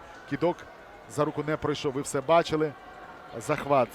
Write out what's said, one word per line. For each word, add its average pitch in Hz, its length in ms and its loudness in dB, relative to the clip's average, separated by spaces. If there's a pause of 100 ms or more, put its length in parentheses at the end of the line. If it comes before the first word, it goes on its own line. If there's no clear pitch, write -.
(300)
кидок 165 260 2 (540)
за 151 140 2
руку 147 220 -4
не 151 100 -2
пройшов. 147 360 -2
Ви 135 80 -2
все 139 200 -2
бачили. 156 520 4 (680)
Захват 135 560 2